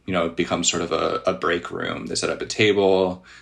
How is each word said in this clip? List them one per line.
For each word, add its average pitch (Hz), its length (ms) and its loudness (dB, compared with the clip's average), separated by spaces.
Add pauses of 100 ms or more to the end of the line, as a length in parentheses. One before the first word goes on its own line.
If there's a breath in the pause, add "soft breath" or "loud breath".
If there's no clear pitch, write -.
you 92 80 -4
know, 85 120 2
it 82 100 -4
becomes 87 340 0
sort 85 120 0
of 85 100 -4
a, 82 340 0
a 92 80 2
break 85 380 -2
room. 85 360 -6
They - 80 -6
set 82 140 -2
up 82 120 -4
a - 40 -6
table 95 800 2 (160 soft breath)